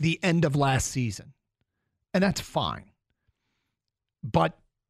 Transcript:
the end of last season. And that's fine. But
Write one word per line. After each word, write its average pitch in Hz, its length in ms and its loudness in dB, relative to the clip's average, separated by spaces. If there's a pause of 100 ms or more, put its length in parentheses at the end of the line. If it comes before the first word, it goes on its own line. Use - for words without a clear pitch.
the 160 240 0
end 170 200 2
of 147 120 0
last 135 340 2
season. 120 440 -6 (800)
And 185 80 2
that's 190 200 2
fine. 87 500 -6 (1300)
But 165 340 0 (320)